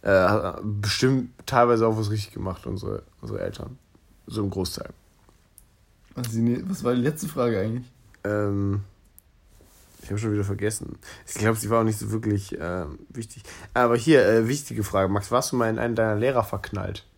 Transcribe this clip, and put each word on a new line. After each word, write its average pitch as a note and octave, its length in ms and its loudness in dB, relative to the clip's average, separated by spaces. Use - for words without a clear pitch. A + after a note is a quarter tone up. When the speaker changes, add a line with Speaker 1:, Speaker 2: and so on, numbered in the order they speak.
Speaker 1:
Äh, F#2+ 500 4
bestimmt G#2+ 680 0
teilweise A#2+ 400 6
auch A2 100 2
was G#2+ 140 -2
richtig G#2+ 240 -6
gemacht, F#2+ 320 -8
unsere, - 360 -8
unsere - 180 -8
Eltern. D#2 380 -8
So G#2+ 160 -4
im G2 80 0
Großteil. F#2+ 400 -6
Speaker 2:
Was, B2 160 -6
die A2+ 120 0
ne-, A#2+ 260 2
was F#3+ 160 -6
war B2 100 2
die B2 60 2
letzte D3+ 280 -2
Frage A#2+ 320 0
eigentlich? A#2 260 -4
Speaker 1:
Ähm, G2+ 560 0
ich - 80 -14
hab G2+ 80 -2
schon A2 140 0
wieder G#2 120 0
vergessen. G2+ 540 -4
Ich - 80 -12
glaub, A2 220 2
sie A2 140 -4
war A#2 100 4
auch A2+ 40 4
nicht G#2+ 140 0
so G#2 140 -6
wirklich, G#2 480 -2
ähm, E2+ 380 -6
wichtig. - 340 -14
Aber A#2+ 240 4
hier, B2 300 8
äh, A2+ 220 6
wichtige A#2+ 360 -4
Frage. F#2+ 240 2
Max, G2+ 220 -2
warst B2 220 0
du C3 40 -2
mal A2+ 140 2
in A2 80 -2
einen A#2 160 -2
deiner A2 220 2
Lehrer B2 280 2
verknallt? F#2+ 640 -8